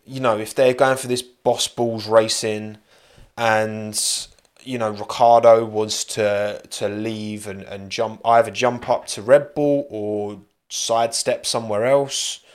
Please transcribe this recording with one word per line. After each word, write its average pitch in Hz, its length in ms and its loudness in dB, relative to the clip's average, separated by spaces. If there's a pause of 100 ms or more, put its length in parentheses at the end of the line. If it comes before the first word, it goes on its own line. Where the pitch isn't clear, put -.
you 131 160 -12
know, 113 180 2
if 107 160 -8
they're 127 200 4
going 131 220 2
for 131 100 -8
this 123 160 -2
boss - 460 -2
balls 113 400 -4
racing 107 720 0 (580)
and, 110 920 -2 (360)
you 127 160 -8
know, 110 120 -2
Ricciardo 117 760 6
was 107 400 -4
to, 104 640 -2
to 104 180 -4
leave 107 580 -8
and, 98 160 -12
and 98 280 -14
jump, 110 340 -6
either 117 260 4
jump 120 380 -2
up - 200 -2
to 110 140 -10
Red 143 320 4
Bull 143 340 0
or 104 520 -6 (280)
sidestep - 800 -2
somewhere 113 380 -2
else, 139 560 0 (140)